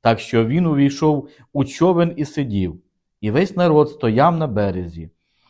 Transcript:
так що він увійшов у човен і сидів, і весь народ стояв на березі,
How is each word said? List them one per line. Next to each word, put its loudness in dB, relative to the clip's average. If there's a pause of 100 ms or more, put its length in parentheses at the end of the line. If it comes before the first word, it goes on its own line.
так 0
що 0
він 0
увійшов 0 (240)
у -2
човен 0
і -4
сидів, -4 (380)
і -4
весь 0
народ 4
стояв 2
на -2
березі, -6 (400)